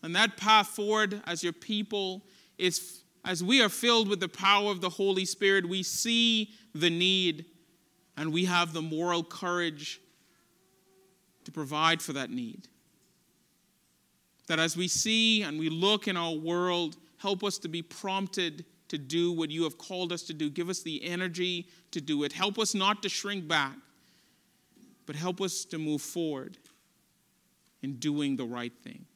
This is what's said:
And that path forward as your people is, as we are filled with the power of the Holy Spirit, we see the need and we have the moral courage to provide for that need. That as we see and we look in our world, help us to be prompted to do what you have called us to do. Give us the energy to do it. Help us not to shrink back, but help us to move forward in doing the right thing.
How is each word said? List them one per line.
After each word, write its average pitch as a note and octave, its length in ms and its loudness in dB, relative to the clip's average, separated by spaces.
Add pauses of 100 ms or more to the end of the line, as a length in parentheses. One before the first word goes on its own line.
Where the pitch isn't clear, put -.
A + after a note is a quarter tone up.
And E3 140 -2
that G#3 220 4
path G#3 300 6
forward G#3 580 0
as E3+ 180 -4
your E3+ 80 0
people G3+ 720 -6 (320)
is, - 460 -2 (220)
as F3+ 200 -2
we B3 180 6
are G#3+ 60 6
filled A3+ 400 4
with G3+ 100 0
the F3 100 -2
power G3+ 440 4
of F3+ 80 -4
the F#3 80 -2
Holy F#3+ 380 0
Spirit, G3 420 4
we F#3+ 140 -2
see A3+ 680 2 (240)
the D#3+ 140 2
need F3 560 2 (720)
and D#3 160 -4
we F3+ 140 2
have F3 260 2
the D#3+ 100 -4
moral E3+ 400 0
courage E3+ 800 -4 (1400)
to - 80 -14
provide D#3 480 2
for D3 140 -6
that C3 160 -4
need. A#2+ 360 -8 (1800)
That D#3+ 120 2
as D#3+ 180 2
we F3+ 120 0
see A3 540 4
and D3+ 160 -4
we D#3+ 100 0
look G3 400 2
in F#3 80 -2
our E3 180 -2
world, E3+ 640 0 (220)
help G3 260 -2
us G3 140 -2
to F3 100 -8
be E3 140 -6
prompted F#3 840 -6 (240)
to D#3 100 -6
do E3 340 0
what E3 180 -2
you E3 140 -2
have D3+ 140 -4
called F3+ 340 -6
us E3+ 120 -6
to D#3+ 100 -10
do. D3+ 160 -2
Give E3+ 180 -4
us F#3 140 -6
the D#3 220 -6
energy F3 640 -2 (220)
to E3 100 -6
do D3 240 0
it. C#3+ 80 -2
Help G3+ 260 0
us A3 160 0
not G3+ 280 2
to G3+ 60 -2
shrink G3 380 -4
back, D3+ 300 2 (1300)
but D3 100 -12
help F3+ 240 -4
us F#3+ 260 -4
to E3 120 -8
move D3+ 240 -2
forward D#3 560 -6 (1200)
in C3+ 140 -8
doing C#3+ 400 0
the B2 80 -4
right A#2+ 280 -6 (100)
thing. - 340 -18